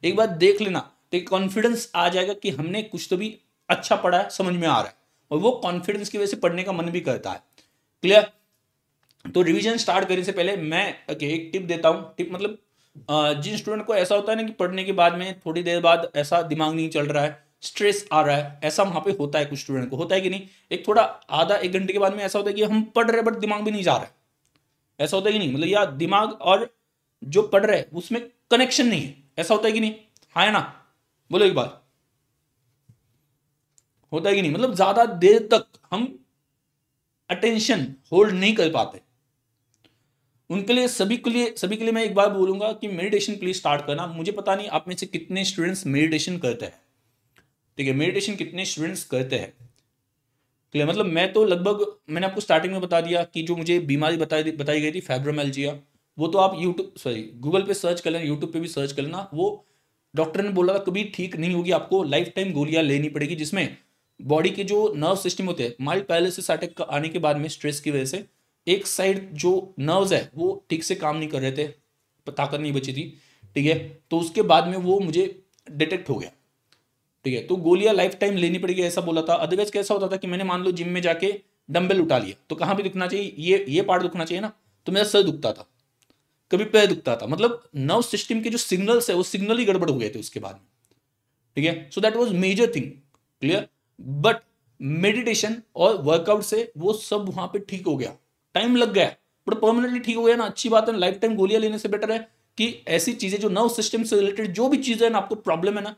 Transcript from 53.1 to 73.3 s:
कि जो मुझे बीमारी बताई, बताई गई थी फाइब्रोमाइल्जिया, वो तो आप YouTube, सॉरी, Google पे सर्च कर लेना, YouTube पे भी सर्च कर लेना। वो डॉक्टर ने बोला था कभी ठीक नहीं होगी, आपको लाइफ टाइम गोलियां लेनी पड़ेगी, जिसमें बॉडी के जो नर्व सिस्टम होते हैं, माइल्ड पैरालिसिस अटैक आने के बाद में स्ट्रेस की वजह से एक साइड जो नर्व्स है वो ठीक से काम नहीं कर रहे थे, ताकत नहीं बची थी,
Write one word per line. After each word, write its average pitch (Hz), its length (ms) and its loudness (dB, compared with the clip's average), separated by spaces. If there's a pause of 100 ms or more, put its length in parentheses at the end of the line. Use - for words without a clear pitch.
कि 165 200 -8
जो 170 120 -2
मुझे 170 240 0
बीमारी 151 380 0
बताई, 156 340 -2
बताई 151 300 -2
गई 151 100 -2
थी 180 100 -8
फाइब्रोमाइल्जिया, 143 760 -4 (400)
वो 151 100 -2
तो 170 100 0
आप 190 200 4
YouTube, 175 420 -4
सॉरी, 117 220 -4 (220)
Google 185 240 2
पे 202 60 0
सर्च 175 280 -2
कर 165 100 -2
लेना, 165 140 -4
YouTube 147 280 -4
पे 160 60 -2
भी 165 80 -6
सर्च 143 240 -4
कर 143 100 -6
लेना। 175 320 -8
वो 196 320 -4 (480)
डॉक्टर 160 300 -2
ने 208 60 -2
बोला 185 240 2
था 196 60 2
कभी 196 240 -2 (120)
ठीक 180 200 -6
नहीं 170 180 -2
होगी, 175 180 0
आपको 175 320 2
लाइफ 160 320 0
टाइम 190 180 -4
गोलियां 151 300 0
लेनी 143 260 0
पड़ेगी, 147 260 -4
जिसमें 151 420 -4 (420)
बॉडी 156 300 2
के 196 140 -6
जो 208 320 0
नर्व 156 200 2
सिस्टम 190 300 -4
होते 170 180 -4
हैं, 120 180 -4
माइल्ड 180 240 -2
पैरालिसिस 180 460 0
अटैक 170 300 -4
आने 151 280 -4
के 165 100 -4
बाद 151 180 2
में 151 120 -4
स्ट्रेस 147 300 -6
की 151 120 -4
वजह 135 140 0
से 180 180 -8 (440)
एक 196 200 2
साइड 196 460 -2
जो 175 460 0
नर्व्स 175 340 2
है - 220 0
वो 185 340 -2
ठीक 160 140 -4
से 185 120 -2
काम 156 220 -2
नहीं 156 120 -6
कर 143 120 -4
रहे 131 100 0
थे, 147 160 -4 (600)
ताकत 143 320 -4
नहीं 151 140 -4
बची 135 200 -4
थी, 151 140 -8 (480)